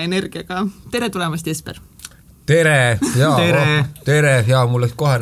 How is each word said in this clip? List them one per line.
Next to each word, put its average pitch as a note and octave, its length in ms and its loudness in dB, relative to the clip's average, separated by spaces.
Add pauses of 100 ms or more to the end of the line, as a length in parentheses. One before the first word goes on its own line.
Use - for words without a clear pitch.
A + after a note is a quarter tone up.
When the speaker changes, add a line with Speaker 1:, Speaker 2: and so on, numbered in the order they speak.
Speaker 1:
energiaga. F#3 560 -6 (260)
Tere A#3+ 240 -4
tulemast, E3 320 -6
Jesper! - 320 -8 (720)
Speaker 2:
Tere! C#3+ 500 2 (160)
Jaa, C3+ 240 2
Speaker 3:
Tere! E3+ 240 2 (220)
Speaker 2:
oh, C3+ 180 -8
tere! D3 320 2 (160)
Jaa, B2+ 160 4
mul A#2+ 160 0
läks A#2+ 160 -4
kohe, C#3+ 240 2